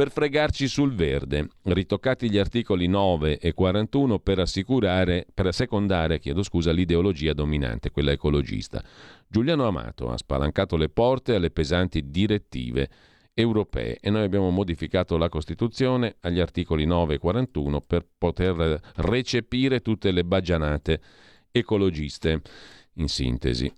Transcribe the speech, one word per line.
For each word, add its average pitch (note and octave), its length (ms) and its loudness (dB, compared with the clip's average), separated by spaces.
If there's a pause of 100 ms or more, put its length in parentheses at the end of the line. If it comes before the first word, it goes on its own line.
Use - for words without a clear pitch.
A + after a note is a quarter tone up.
per C#3 100 2
fregarci D3 560 0
sul C#3 280 2
verde, C#2+ 560 -2 (140)
ritoccati G2+ 680 0
gli G2+ 80 2
articoli F#2+ 480 0
nove F2 520 2
e E2+ 140 -2
quarantuno G#2+ 680 0
per G2 200 0
assicurare, F#2 960 0
per F#2 140 0
assecondare, F2 720 0
chiedo D#2 240 -2
scusa, E2+ 300 0
l'ideologia E2+ 640 2
dominante, C#2+ 560 -2
quella C#2+ 200 0
ecologista. C#2 720 -2 (460)
Giuliano C3+ 380 2
Amato B1 440 -4
ha A#1+ 60 -6
spalancato D2+ 640 -2
le D#2 100 2
porte A#2+ 460 0
alle F2 160 0
pesanti D#2+ 580 -2
direttive C#2 800 -2 (460)
europee G#2 680 -2
e - 80 -4
noi G#2+ 160 0
abbiamo F#2+ 240 0
modificato F2+ 720 0
la E2 100 2
Costituzione A#2 920 -2
agli F2 200 0
articoli E2 460 0
nove E2 300 2
e - 20 -4
quarantuno D#2 640 -2
per - 240 -2 (100)
poter E2 640 0 (160)
recepire B2 840 0
tutte G2+ 320 0
le F2 120 2
baggianate E2 760 0 (520)
ecologiste. E2 880 0 (540)
In D2+ 140 -2
sintesi, B1 680 -2